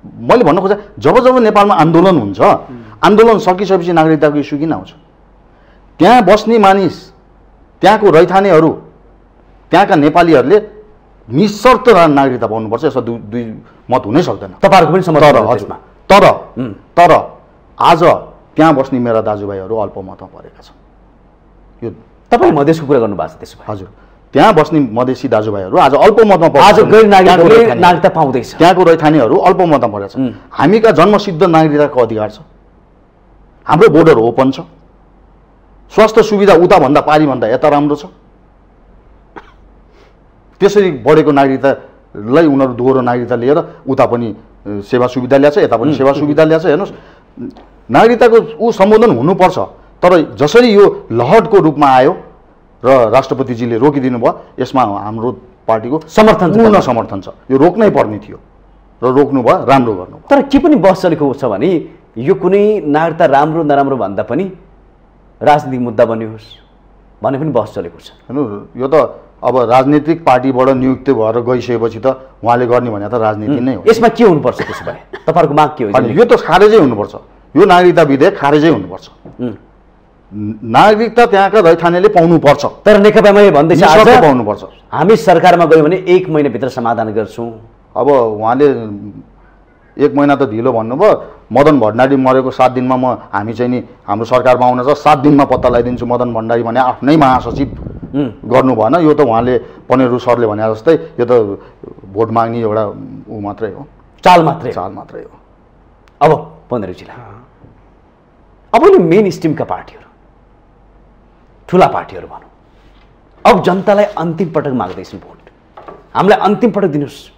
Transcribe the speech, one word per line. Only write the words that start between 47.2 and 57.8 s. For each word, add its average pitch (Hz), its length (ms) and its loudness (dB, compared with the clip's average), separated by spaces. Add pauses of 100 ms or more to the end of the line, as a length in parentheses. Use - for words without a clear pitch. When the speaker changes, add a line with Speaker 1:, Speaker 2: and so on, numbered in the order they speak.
Speaker 1:
नागरिकताको 220 680 2
ऊ 226 120 -2
सम्बोधन 214 460 2
हुनुपर्छ, 170 420 0 (440)
तर 175 320 2
जसरी 214 400 2
यो 196 360 2
लहटको 165 460 2
रूपमा 151 300 0
आयो, 131 300 2 (680)
र 123 240 2
राष्ट्रपतिजीले 120 720 -2
रोकिदिनु 131 400 -2
भयो, 143 100 0 (300)
यसमा 127 240 -2
हाम्रो 107 440 -8 (360)
पार्टीको 117 400 -4
Speaker 3:
समर्थन 202 480 2
छ - 20 0
Speaker 1:
पूर्ण 220 140 4
Speaker 3:
तपाईँ? 196 160 2
Speaker 1:
समर्थन 113 360 -6
छ। - 60 -18 (220)
यो 131 80 0
रोक्नै 185 320 2